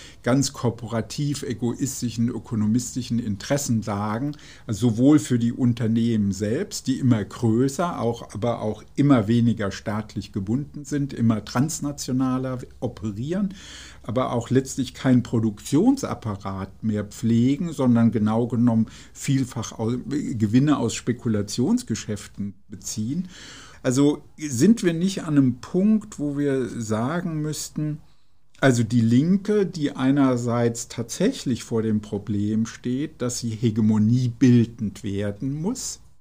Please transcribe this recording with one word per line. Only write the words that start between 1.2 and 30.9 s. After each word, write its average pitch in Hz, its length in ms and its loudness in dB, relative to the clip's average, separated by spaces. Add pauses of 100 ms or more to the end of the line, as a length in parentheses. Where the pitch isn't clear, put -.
egoistischen, 117 880 -2
ökonomistischen 113 880 -2
Interessenlagen, 113 1160 -2 (300)
also 113 240 0
sowohl 139 280 6
für 127 220 0
die 117 120 2
Unternehmen 117 800 2
selbst, 107 560 -4
die 135 140 -2
immer 120 240 4
größer, 123 760 0
auch, 113 320 -4
aber 113 300 -4
auch 107 220 -6 (100)
immer 139 320 4
weniger 113 460 2
staatlich 110 580 -6
gebunden 123 540 -4
sind, 143 280 -4
immer 113 320 2
transnationaler 131 1160 -2 (180)
operieren, 127 720 -4 (520)
aber 123 280 -2
auch 120 160 -2
letztlich 131 460 0
keinen 127 280 4
Produktionsapparat 110 1600 -2
mehr 104 220 0
pflegen, 120 680 0
sondern 117 400 4
genau 110 340 0
genommen 113 400 2 (260)
vielfach 131 640 -4
au-, 117 200 -2 (100)
Gewinne 127 680 2
aus 117 160 0
Spekulationsgeschäften 117 1600 -2 (140)
beziehen. 123 600 -6 (540)
Also 143 400 2 (160)
sind 151 440 4
wir 170 120 2
nicht 180 300 -2
an 156 120 0
einem 127 240 4
Punkt, 208 580 0
wo 143 200 -2
wir 135 300 0
sagen 135 720 -2
müssten, 151 560 -6 (600)
also 127 220 4
die 113 200 2
Linke, 185 640 4
die 151 260 -4
einerseits 123 960 2
tatsächlich - 760 -2